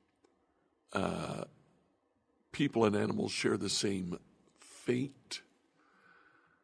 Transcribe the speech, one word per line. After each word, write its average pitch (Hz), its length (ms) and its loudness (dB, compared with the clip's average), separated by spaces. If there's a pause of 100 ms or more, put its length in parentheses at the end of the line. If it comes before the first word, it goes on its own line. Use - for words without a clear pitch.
(920)
Uh, 87 500 -2 (1080)
people 131 340 4
and 104 100 4
animals 107 360 0
share - 260 2
the 101 120 -2
same 92 500 -2 (400)
fate. - 840 -4 (1200)